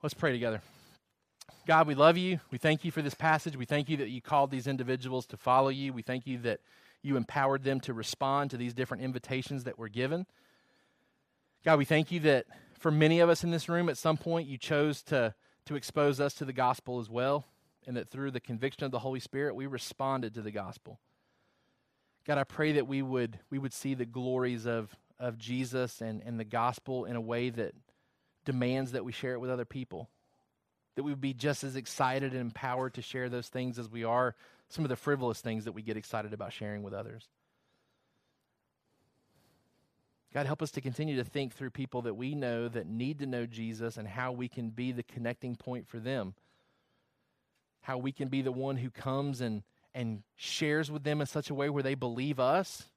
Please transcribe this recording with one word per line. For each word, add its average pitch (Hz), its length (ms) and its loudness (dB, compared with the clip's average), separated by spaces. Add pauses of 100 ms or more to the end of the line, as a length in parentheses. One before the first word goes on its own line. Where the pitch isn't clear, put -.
Let's 151 120 -2
pray 151 180 2
together. 117 280 0 (1040)
God, 160 200 8
we 151 80 2
love 156 220 10
you. 185 240 2 (100)
We 131 80 -6
thank 156 260 4
you 170 60 2
for 160 120 -2
this 143 120 -2
passage. 156 420 2
We 123 100 -6
thank 147 220 0
you 156 100 0
that 131 100 -2
you 123 120 -6
called 139 300 4
these 131 160 -2
individuals 127 600 -2
to - 100 -14
follow 131 320 6
you. 135 240 -2
We 120 100 -6
thank 127 240 -4
you 127 120 -4
that 117 220 -2 (420)
you 139 140 2
empowered 135 460 2
them 135 180 2
to 127 140 -6
respond 139 560 0
to 135 60 -8
these 120 180 -4
different 127 300 -2
invitations 131 600 -4
that 127 140 -8
were 113 100 -8
given. 135 380 -2 (1400)
God, 160 140 8
we 143 60 6
thank 156 260 4
you 175 100 0
that 147 260 6 (320)
for 165 120 2
many 156 300 8
of 170 80 10
us 170 160 6
in 175 60 0
this 165 180 -2
room, 170 220 2
at - 80 -2
some 160 180 4
point 165 320 -2
you 139 80 -8
chose 147 480 2
to, 120 300 2 (320)
to 151 100 -4
expose 143 420 2
us 143 160 2
to 143 120 -6
the 131 80 -6
gospel 123 440 0
as 113 120 -6
well, 131 340 0 (420)
and 123 100 -6
that 113 120 -6
through 139 220 -6
the 123 100 -6
conviction 127 440 -4
of 135 60 -4
the 127 100 -2
Holy 131 200 -4
Spirit, 139 340 -4
we 135 120 -6
responded 135 680 -4
to 113 80 -8
the 107 80 -6
gospel. 101 480 -10 (1300)
God, 147 120 2
I 139 60 2
pray 156 280 0
that 143 140 4
we 135 160 0
would, 123 360 0 (120)
we 139 80 -2
would 135 160 -4
see 135 180 -4
the 127 140 -2
glories 123 600 -2
of, 113 300 -2 (220)
of 123 180 -4
Jesus 123 640 -2
and, 110 240 -6
and 117 160 -6
the 110 40 -4
gospel 123 600 -2
in 120 120 -6
a 117 40 -2
way 117 300 -2
that 113 240 -4 (720)
demands 127 460 0
that 123 120 -4
we 123 80 -8
share 127 220 -4
it 120 60 -6
with 127 100 -4
other 123 160 -2
people, 123 420 -10 (880)
that 135 80 -2
we 147 100 -2
would 139 80 -4
be 139 140 -2
just 139 280 0
as 135 140 -6
excited 135 560 0
and 127 80 -4
empowered 123 540 -4
to 123 80 -10
share 127 260 -4
those 120 200 -6
things 127 300 -6
as 117 100 -8
we 113 160 -8
are 120 300 4 (360)
some 160 140 -2
of 143 40 0
the 127 80 0
frivolous 143 440 0
things 110 240 -4
that 110 80 -6
we 107 100 -12
get 107 140 -4
excited 107 360 -6
about 101 200 -8
sharing 104 300 -8
with 101 120 -10
others. 110 340 -10 (3000)
God, 139 140 -2
help 147 160 -2
us 151 100 -4
to - 80 -4
continue 135 360 -4
to 123 80 0
think 135 300 -4
through 131 160 -8
people 127 320 -6
that 117 120 -2
we 127 200 -4
know 120 340 -2
that 117 180 -6
need 123 320 -4
to 139 80 -6
know 123 200 -4
Jesus 113 500 -6
and 107 100 -8
how 127 260 -4
we 123 160 -6
can 117 220 -6
be 123 220 -4
the 123 100 -6
connecting 120 540 -6
point 127 320 -8
for 120 100 -12
them, 113 360 -4 (1500)
how 131 160 -6
we 131 140 -2
can 135 160 -4
be 131 120 0
the 131 120 0
one 131 240 -2
who 123 140 -4
comes 135 500 -2
and, 110 220 -2 (320)
and 113 280 -4 (140)
shares 151 540 0
with 151 120 -6
them 147 180 0
in 143 60 0
such - 240 -4
a 151 40 -2
way 139 140 0
where 143 140 0
they 135 120 2
believe 131 440 -2
us 147 460 2 (120)